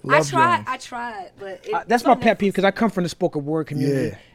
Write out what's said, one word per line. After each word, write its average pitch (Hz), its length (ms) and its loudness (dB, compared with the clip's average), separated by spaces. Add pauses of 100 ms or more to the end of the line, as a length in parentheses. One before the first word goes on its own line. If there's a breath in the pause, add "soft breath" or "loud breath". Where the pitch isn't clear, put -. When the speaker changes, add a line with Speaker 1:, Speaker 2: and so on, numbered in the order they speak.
Speaker 1:
I 269 140 2
Speaker 2:
Love 302 100 2
Speaker 1:
tried, 339 280 2
Speaker 2:
Jones. - 120 -6
Speaker 1:
I 262 100 -4
tried, 233 600 -10
but 196 100 -14 (180)
it, 208 80 -6
Speaker 3:
Uh, 165 120 -4
that's 226 160 2
Speaker 1:
it's - 40 -6
Speaker 3:
my 269 60 8
Speaker 1:
on 247 80 4
Speaker 3:
pet 220 180 4
peeve 196 140 0
Speaker 1:
Netflix. - 40 -14
Speaker 3:
'cause 190 80 2
I 196 80 4
come 226 180 0
from 180 140 -2
the 165 60 -4
spoken 156 360 -4
word 156 220 -4
community, 135 420 0
Speaker 2:
Yeah. 98 80 -12 (160 loud breath)